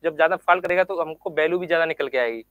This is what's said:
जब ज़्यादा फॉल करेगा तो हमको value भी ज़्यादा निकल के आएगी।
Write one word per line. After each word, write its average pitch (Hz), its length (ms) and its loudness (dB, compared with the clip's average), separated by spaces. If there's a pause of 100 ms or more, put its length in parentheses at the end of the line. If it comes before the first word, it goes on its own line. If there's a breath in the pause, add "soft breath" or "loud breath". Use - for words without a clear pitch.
जब 160 120 -2
ज़्यादा 160 220 4
फॉल 175 240 2
करेगा 180 240 2
तो 180 180 -4
हमको 160 280 -8
value 165 280 0
भी 180 80 -6
ज़्यादा 165 200 0
निकल 151 220 -4
के 131 100 -2
आएगी। 117 320 -2